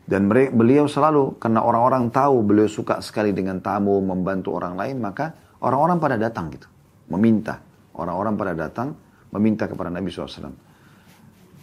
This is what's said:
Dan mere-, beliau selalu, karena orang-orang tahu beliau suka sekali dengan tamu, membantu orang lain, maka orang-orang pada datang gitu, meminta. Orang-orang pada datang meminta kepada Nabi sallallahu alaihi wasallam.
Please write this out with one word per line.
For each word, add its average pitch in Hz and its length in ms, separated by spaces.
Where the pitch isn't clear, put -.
Dan 98 300
mere-, 131 180
beliau 127 400
selalu, 143 540
karena 113 180
orang-orang 120 480
tahu 135 320
beliau 104 300
suka 110 320
sekali 104 320
dengan 92 240
tamu, 101 400
membantu 92 560
orang 90 240
lain, 131 240
maka 139 320
orang-orang 147 380
pada 139 160
datang 107 400
gitu, - 120
meminta. 107 480
Orang-orang 90 440
pada 98 160
datang 117 400
meminta 107 320
kepada 87 240
Nabi 90 160
sallallahu 85 240
alaihi - 100
wasallam. - 160